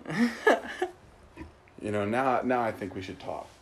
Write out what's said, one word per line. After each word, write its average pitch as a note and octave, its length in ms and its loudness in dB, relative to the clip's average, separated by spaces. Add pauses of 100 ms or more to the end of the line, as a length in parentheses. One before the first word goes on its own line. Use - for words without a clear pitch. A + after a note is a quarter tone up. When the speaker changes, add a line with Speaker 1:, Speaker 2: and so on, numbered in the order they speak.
Speaker 1:
<laughs> - 40 -10 (1700)
Speaker 2:
You G#2 100 -4
know, G#2 140 2
now, B2 380 4
now B2 180 4
I A2+ 100 2
think G2+ 240 -6
we G2 60 -6
should F#2 180 -10
talk. E2 280 -8 (140)